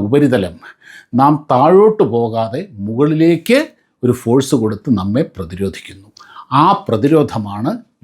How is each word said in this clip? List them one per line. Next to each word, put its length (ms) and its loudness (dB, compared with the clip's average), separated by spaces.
ഉപരിതലം 500 0
നാം 120 4
താഴോട്ട് 640 4
പോകാതെ 480 -4
മുകളിലേക്ക് 720 0
ഒരു 180 2
ഫോഴ്സ് 400 0
കൊടുത്ത് 280 -4
നമ്മെ 240 -2
പ്രതിരോധിക്കുന്നു. 720 -10
ആ 40 4
പ്രതിരോധമാണ് 840 -2